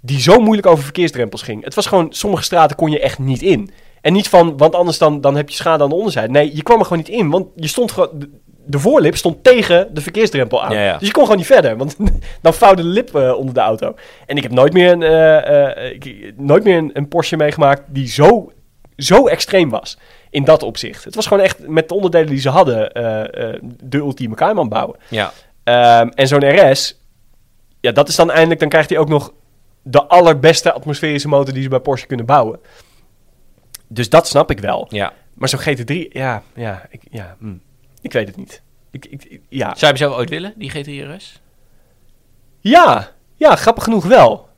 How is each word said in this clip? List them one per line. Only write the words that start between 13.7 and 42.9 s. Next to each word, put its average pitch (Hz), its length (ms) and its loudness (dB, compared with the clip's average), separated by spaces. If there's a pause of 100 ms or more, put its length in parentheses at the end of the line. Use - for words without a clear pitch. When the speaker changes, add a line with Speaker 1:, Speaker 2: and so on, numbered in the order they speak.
Speaker 1:
En 143 120 -6
ik 135 60 -4
heb 113 80 -8
nooit 135 220 4
meer 180 180 6
een, 170 120 2
eh, 151 840 2
eh, 123 80 -10
ik, 104 440 -18
nooit 143 260 2
meer 190 140 4
een, 156 160 -2
een 143 140 -6
Porsche 165 300 -4
meegemaakt 147 500 0
die 135 200 -8
zo, 170 440 2 (460)
zo 196 300 4
extreem 165 420 0
was - 280 -10 (320)
in 143 140 -4
dat 151 200 4
opzicht. 113 400 -12
Het - 120 -16
was - 120 -6
gewoon - 160 2
echt - 240 -4
met 156 220 -2
de 175 60 -8
onderdelen 175 340 0
die 135 100 -4
ze 131 100 -2
hadden, 131 420 0
eh, 113 640 -6
eh, - 60 -14 (240)
de 131 140 -6
ultieme 131 380 -6
Cayman 175 340 -2
bouwen. - 280 -6 (100)
Speaker 2:
Ja. 107 260 -6 (300)
Speaker 1:
Ehm, 120 440 4
en 135 200 -2
zo'n 139 220 2 (220)
R 139 40 2
S, - 240 -10 (800)
ja, 120 120 -2
dat 139 180 2
is - 60 -4
dan 165 160 2
eindelijk, 165 280 2
dan 156 100 -2
krijgt 156 200 0
hij 151 100 -2
ook 151 100 0
nog 147 240 -2 (480)
de 139 240 0
allerbeste 165 680 4
atmosferische 147 540 -6
motor 139 260 0
die 131 100 -6
ze 135 60 -8
bij 131 100 -2
Porsche 131 280 -6
kunnen 120 180 -8
bouwen. 120 340 0 (1300)
Dus 113 220 -8
dat 160 180 4
snap 151 240 0
ik 104 80 -4
wel. - 300 -6
Speaker 2:
Ja. 101 240 -6 (200)
Speaker 1:
Maar 131 160 -6
zo'n 135 100 -6
G - 60 -10 (100)
T 117 120 -10
drie, 160 240 -8
ja, 123 320 -8 (120)
ja, 104 340 -12
ik, - 120 -20 (100)
ja, 92 280 -18
hm. 107 140 -16 (480)
Ik 139 120 -14
weet 107 140 -4
het 92 100 -18
niet. - 240 -20 (300)
Ik, - 140 -18
ik, - 240 -20
ik, - 200 -20
ja. 131 160 -6
Speaker 2:
Zou - 140 -10
je 156 60 2
hem 143 120 4
zelf 139 180 -2
ooit 120 140 -6
willen, 180 260 -10
die 214 140 -14
G 127 40 -14
T 147 100 -10
drie 143 200 -16
R 143 180 -18
S? - 200 -20 (1160)
Speaker 1:
Ja, 240 500 2 (260)